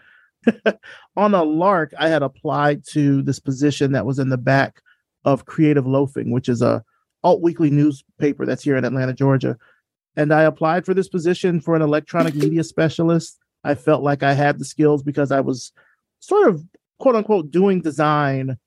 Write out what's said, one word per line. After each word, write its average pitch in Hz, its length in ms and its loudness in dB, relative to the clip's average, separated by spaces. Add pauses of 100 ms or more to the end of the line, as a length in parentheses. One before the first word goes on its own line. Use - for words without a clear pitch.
(460)
<laughs> - 680 -4
On 202 180 2
a 175 80 2
lark, 160 560 0
I 156 100 0
had 151 140 0
applied 143 720 -2
to 139 300 2
this 135 180 -4
position 139 520 -2
that 123 140 -2
was 135 120 -4
in 131 100 -2
the 131 100 -2
back 135 440 0 (420)
of 139 220 0
Creative 151 400 2
Loafing, 135 440 -2
which 123 180 -2
is 120 140 -2
a 113 220 0 (400)
alt 180 180 2
weekly 165 280 0
newspaper 143 760 -2
that's 127 160 -4
here 139 140 0
in 127 80 0
Atlanta, 131 280 -4
Georgia. 131 440 0 (600)
And 151 160 0
I 156 100 4
applied 160 440 0
for 185 80 -2
this 185 140 -2
position 175 520 -2
for 165 140 -2
an 160 80 0
electronic 156 540 -2
media 156 260 0
specialist. 165 760 -2 (260)
I 143 100 -2
felt 143 300 0
like 143 180 -2
I 139 120 2
had 143 260 0
the 139 40 -10
skills 147 380 0
because 143 300 -2
I 135 80 2
was 131 320 -6 (480)
sort 403 280 2
of, 165 160 0 (360)
quote 247 160 2
unquote, 202 340 -2
doing 185 300 2
design 143 760 -2 (100)